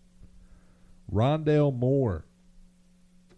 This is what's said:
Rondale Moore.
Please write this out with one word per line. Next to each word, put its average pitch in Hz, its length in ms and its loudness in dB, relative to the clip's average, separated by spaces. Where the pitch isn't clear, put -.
Rondale 147 640 2
Moore. 123 480 0